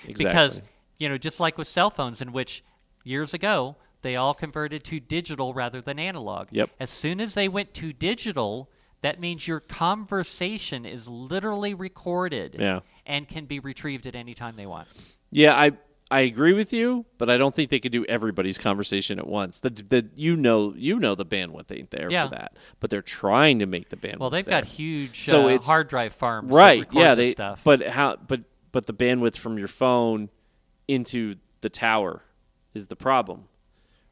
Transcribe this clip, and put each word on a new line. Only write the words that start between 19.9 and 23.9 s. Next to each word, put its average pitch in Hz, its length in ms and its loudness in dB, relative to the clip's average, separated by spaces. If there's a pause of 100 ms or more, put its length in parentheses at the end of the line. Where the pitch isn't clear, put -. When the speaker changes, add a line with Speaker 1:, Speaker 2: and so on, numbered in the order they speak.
Speaker 1:
you 160 200 0
know, 113 400 4
you 165 240 -2
know 110 160 0
the 92 100 -4
bandwidth 82 500 -6
ain't - 140 -14
there 80 220 -8
Speaker 2:
Yeah. 170 160 0
Speaker 1:
for 131 80 -12
that, - 220 -14 (240)
but 113 80 -4
they're 101 120 -4
trying 120 580 4
to 101 60 0
make 90 240 -6
the - 60 -16